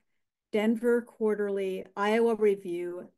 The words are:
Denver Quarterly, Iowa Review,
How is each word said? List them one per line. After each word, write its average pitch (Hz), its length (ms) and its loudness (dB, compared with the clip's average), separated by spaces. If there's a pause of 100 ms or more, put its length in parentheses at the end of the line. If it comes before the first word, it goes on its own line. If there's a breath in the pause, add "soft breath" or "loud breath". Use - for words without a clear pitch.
(520)
Denver 233 480 2
Quarterly, 202 840 -4 (100)
Iowa 220 380 2
Review, 180 840 -2